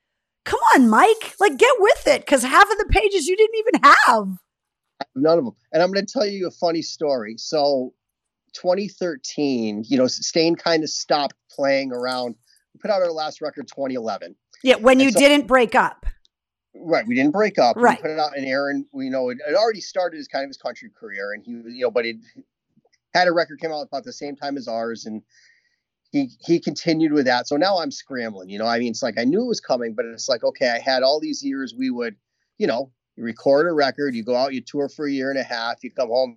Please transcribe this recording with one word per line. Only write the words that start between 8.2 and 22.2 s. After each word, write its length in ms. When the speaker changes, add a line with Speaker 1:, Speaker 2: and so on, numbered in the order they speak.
Speaker 2:
twenty 340
thirteen, 960
you 120
know, 80
Staind 560
kinda 260
stopped 460
playing 420
around. 420
We 40
put 120
out 120
our 80
last 300
record 280
twenty 260
eleven. 420
Speaker 1:
Yeah, 140
when 220
Speaker 2:
And 40
Speaker 1:
you 80
Speaker 2:
so 80
Speaker 1:
didn't 280
break 280
up. 300
Speaker 2:
Right, 320
we 80
didn't 180
break 260
up. 180
Speaker 1:
Right. 220
Speaker 2:
We 40
put 100
it 80
out, 160
and 100
Aaron, 460
we 180
know 200
it, 80
it 80
already 240
started 380
his, 100
kind 160
of 60
his 80
country 360
career, 380
and 120
he, 60
you 60
know, 60
but 140
he 160